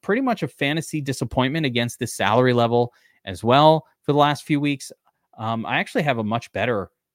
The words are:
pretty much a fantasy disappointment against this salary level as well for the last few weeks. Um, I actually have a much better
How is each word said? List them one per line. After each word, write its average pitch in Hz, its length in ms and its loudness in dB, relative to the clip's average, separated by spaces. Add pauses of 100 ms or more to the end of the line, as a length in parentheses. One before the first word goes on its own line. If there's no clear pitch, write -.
pretty 220 200 -2
much 240 220 -4
a 147 40 -4
fantasy 151 540 -4
disappointment 131 640 -2
against 120 320 -2
this - 160 -6
salary 123 400 4
level 120 400 2 (320)
as 92 180 -10
well 151 440 6 (160)
for 143 100 0
the 143 40 2
last 147 260 2
few 147 160 -2
weeks. 143 320 -6 (480)
Um, 113 260 -4
I 123 140 -2
actually 202 240 -4
have 131 160 0
a 110 40 -2
much 107 300 -6
better 101 380 -2 (240)